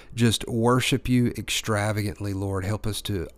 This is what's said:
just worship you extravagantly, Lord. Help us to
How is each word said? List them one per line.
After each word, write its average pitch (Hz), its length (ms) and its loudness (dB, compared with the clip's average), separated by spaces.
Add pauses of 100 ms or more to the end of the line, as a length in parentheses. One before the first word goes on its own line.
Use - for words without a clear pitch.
(120)
just 117 360 2
worship 123 600 2
you 123 200 4 (100)
extravagantly, 104 960 -2
Lord. 98 300 -2
Help 107 240 -2
us 101 140 -4
to 90 360 -4